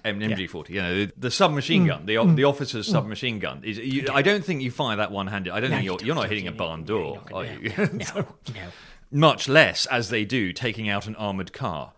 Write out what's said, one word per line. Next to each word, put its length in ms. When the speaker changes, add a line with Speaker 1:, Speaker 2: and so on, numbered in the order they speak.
Speaker 1:
M-, 160
Speaker 2:
Yeah. 80
Speaker 1:
M 80
G 100
forty, 280
yeah, 80
no, 220
the, 120
the 140
submachine 520
Speaker 2:
Mm. 40
Speaker 1:
gun, 180
the 140
o-, 60
Speaker 2:
Mm. 120
Speaker 1:
the 80
officer's 420
Speaker 2:
Mm. 40
Speaker 1:
submachine 480
gun. 260
Is, 140
you, 240
Speaker 2:
Yeah. 100
Speaker 1:
I 80
don't 240
think 160
you 100
fire 240
that 160
one-handed. 400
I 80
don't 120
Speaker 2:
No, 60
Speaker 1:
think 60
Speaker 2:
you 80
Speaker 1:
you're, 60
Speaker 2:
don't, 100
Speaker 1:
you're 80
not 60
Speaker 2:
don't, 80
Speaker 1:
hitting 180
a 40
Speaker 2:
you, 60
Speaker 1:
barn 240
Speaker 2:
you, 40
Speaker 1:
door, 160
Speaker 2:
you're 140
not 180
Speaker 1:
are 120
Speaker 2:
gonna, 160
Speaker 1:
you? 160
Speaker 2:
yeah, 380
no, 120
Speaker 1:
<laughs> 120
Speaker 2:
no. 60
Speaker 1:
Much 380
less, 380
as 220
they 140
do, 300
taking 340
out 180
an 120
armoured 340
car. 460